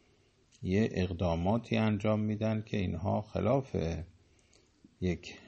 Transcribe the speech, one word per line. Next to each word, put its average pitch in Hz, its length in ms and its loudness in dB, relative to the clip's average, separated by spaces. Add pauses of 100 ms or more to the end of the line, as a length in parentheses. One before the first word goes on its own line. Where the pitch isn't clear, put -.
(600)
یه 98 300 2
اقداماتی 90 840 0
انجام 107 420 2
می‌دن 107 420 -2
که 110 160 -6
اینها 98 440 0
خلاف 104 540 0 (1300)
یک 90 460 -4